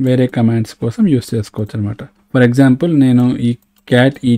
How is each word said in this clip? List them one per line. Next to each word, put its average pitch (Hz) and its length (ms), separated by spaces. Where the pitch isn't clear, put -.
వేరే 127 180
commands 113 440
కోసం 120 300
యూజ్ 123 220
చేసుకోవచ్చు 110 440
అనమాట. 104 240
For 127 140
example, 135 440
నేను 123 200
ఈ 120 40
cat 131 240
E - 60